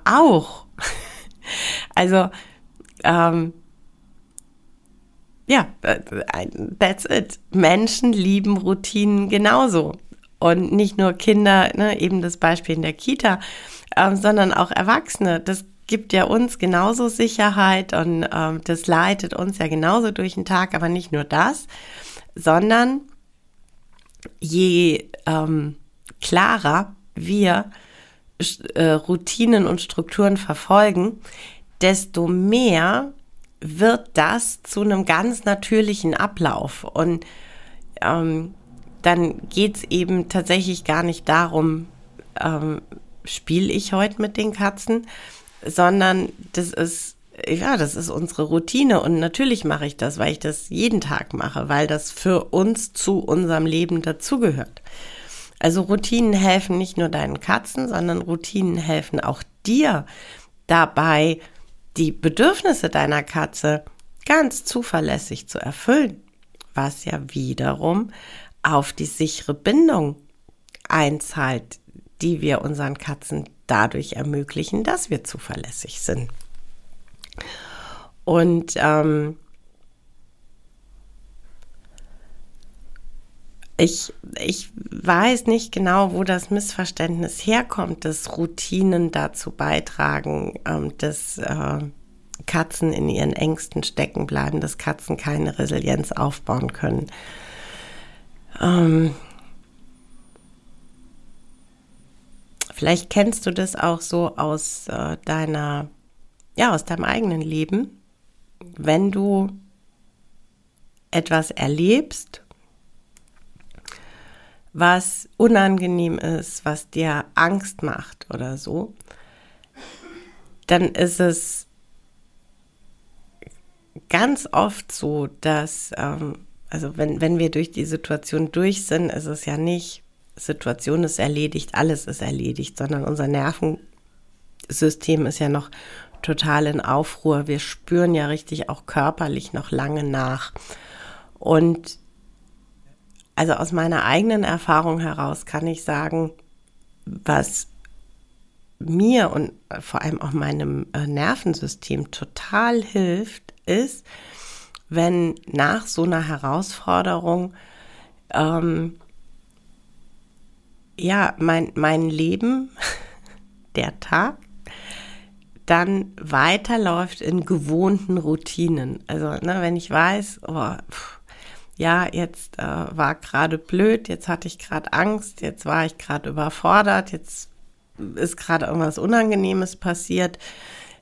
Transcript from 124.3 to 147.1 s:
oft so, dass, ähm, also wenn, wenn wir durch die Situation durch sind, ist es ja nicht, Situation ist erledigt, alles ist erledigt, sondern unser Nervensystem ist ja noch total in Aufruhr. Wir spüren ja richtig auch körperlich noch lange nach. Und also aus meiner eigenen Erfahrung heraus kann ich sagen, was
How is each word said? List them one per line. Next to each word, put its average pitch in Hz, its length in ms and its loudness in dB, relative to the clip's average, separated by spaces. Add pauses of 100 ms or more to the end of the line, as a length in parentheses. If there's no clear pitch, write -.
oft 202 400 0
so, 147 380 -4 (120)
dass, 156 560 -2
ähm, 147 500 -8 (220)
also 156 280 -8
wenn, 151 240 -2
wenn 165 180 2
wir 165 140 2
durch 165 180 -2
die - 140 -6
Situation 156 640 -4
durch 196 340 0
sind, 165 260 0
ist 156 160 -6
es 151 180 -8
ja 147 120 -4
nicht, 170 460 -4 (320)
Situation 147 720 -2
ist 156 160 -4
erledigt, 147 560 -2
alles 151 300 0
ist - 140 -8
erledigt, 135 560 -6
sondern 139 280 -4
unser 147 240 -2
Nervensystem - 2000 -4
ist - 120 -4
ja 147 100 0
noch 143 220 -2 (520)
total 151 440 0
in 147 140 0
Aufruhr. 147 640 0
Wir 147 140 -2
spüren 175 520 0
ja 147 140 2
richtig 156 420 -6
auch - 180 -10
körperlich 143 640 -2
noch - 180 -8
lange 143 320 -2
nach. 131 500 -4 (880)
Und 165 600 2 (1400)
also 160 180 2
aus 165 180 -4
meiner 165 320 0
eigenen 202 400 2
Erfahrung 165 560 2
heraus 151 460 -6
kann 151 200 -6
ich 160 180 -6
sagen, 160 480 -2 (720)
was - 640 -2 (1080)